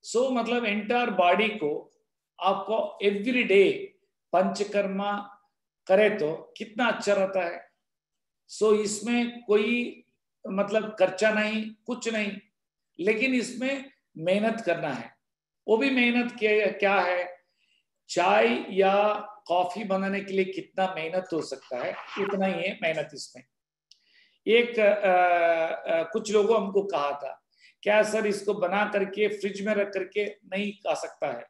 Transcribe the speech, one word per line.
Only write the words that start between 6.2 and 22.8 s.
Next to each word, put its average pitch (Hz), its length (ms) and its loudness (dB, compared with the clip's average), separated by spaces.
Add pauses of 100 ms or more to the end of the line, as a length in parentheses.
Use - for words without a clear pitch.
कितना 240 300 -4
अच्छा 208 280 0
रहता 190 300 0
है। - 260 -10 (800)
So 214 240 4
इसमें 233 680 -2
कोई 233 580 0 (460)
मतलब 202 500 -2
खर्चा 202 320 2
नहीं, 214 400 -2 (160)
कुछ 240 220 -6
नहीं, 208 300 -4 (640)
लेकिन 220 340 0
इसमें 262 560 -4 (260)
मेहनत 202 500 -2
करना 160 220 -2
है। 120 280 -10 (520)
वो 220 80 6
भी 269 140 2
मेहनत 240 420 2
क्या, 214 340 2
क्या 196 340 2
है, 180 360 -2 (720)
चाय 214 640 2
या 196 440 4 (320)
कॉफी 180 380 -2
बनाने 190 360 -2
के 196 120 -10
लिए 190 120 2
कितना 190 500 -4
मेहनत 165 380 -6
हो 156 100 -2
सकता - 420 -10
है, 185 80 -4 (320)
उतना 190 220 -2
ही 180 220 -2
है 220 140 -8